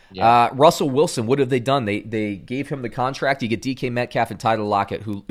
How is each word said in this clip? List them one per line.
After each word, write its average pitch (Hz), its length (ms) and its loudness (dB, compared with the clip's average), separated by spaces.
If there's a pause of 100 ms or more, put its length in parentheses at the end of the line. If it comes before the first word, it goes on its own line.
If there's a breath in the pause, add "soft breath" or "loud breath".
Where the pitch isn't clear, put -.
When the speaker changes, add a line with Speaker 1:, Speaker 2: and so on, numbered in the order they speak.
(140 soft breath)
Speaker 1:
Yeah. 95 120 0
Speaker 2:
Uh, 117 280 6
Russell 151 360 4
Wilson, 131 360 0
what 135 140 2
have 127 100 2
they 131 100 0
done? 135 240 0
They, 101 180 -2
they 107 360 -6
gave 131 320 -8
him 135 140 -8
the 117 60 -6
contract. 135 540 -2
You 110 60 -2
get 110 120 -2
D 131 140 -4
K 127 140 -6
Metcalf 120 420 -2
and 101 80 -12
Tyler 113 240 0
Lockett, 101 380 -2
who, 101 300 -10